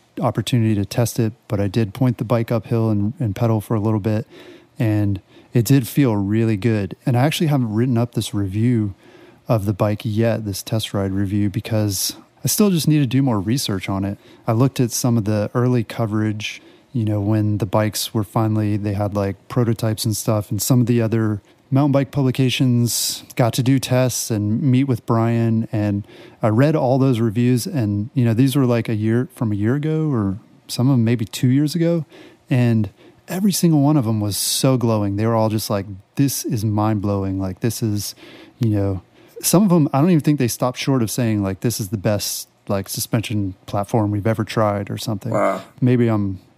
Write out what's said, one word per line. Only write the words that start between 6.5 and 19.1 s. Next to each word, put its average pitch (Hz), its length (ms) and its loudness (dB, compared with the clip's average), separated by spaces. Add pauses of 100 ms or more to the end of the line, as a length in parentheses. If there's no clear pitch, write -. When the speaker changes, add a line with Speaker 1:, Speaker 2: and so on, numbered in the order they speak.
Speaker 1:
good. 104 380 -2 (100)
And 120 100 2
I 120 60 2
actually 160 260 0
haven't 123 260 0
written 117 240 2
up 120 160 -2
this - 200 -4
review 107 600 0 (540)
of 107 180 0
the 107 80 0
bike 107 300 -2
yet, 113 420 0
this 98 160 -6
test - 320 -4
ride 98 180 -2
review, 101 380 0
because 107 680 -2 (260)
I 139 40 -2
still 208 220 2
just 165 180 0
need 151 120 4
to 139 80 2
do 127 140 2
more 120 180 2
research 104 480 -2
on 98 160 -2
it. 101 140 -4 (280)
I 117 60 0
looked 131 280 2
at 120 120 0
some 117 260 0
of 104 80 0
the 107 280 0
early 123 300 2
coverage, 107 800 -4 (300)
you 113 140 -2
know, 104 160 0
when 104 380 0
the 113 60 -2
bikes 107 480 -2
were 110 120 -2
finally, 107 500 0
they 101 180 -2
had, 101 220 -2